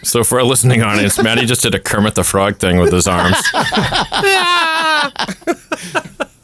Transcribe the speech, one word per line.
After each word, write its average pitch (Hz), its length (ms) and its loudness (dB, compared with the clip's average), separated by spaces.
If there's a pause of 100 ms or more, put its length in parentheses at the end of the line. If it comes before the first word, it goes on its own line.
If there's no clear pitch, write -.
So 117 200 0
for 123 160 0
our 127 60 2
listening 123 380 2
audience, 104 380 0
Maddie 117 240 2
just 120 160 0
did - 140 0
a 90 40 -2
Kermit 107 360 0
the 98 80 2
Frog 98 340 0
thing 90 200 2
with 87 160 4
his 90 140 2
arms. 90 340 0
<laughs> 320 3000 -4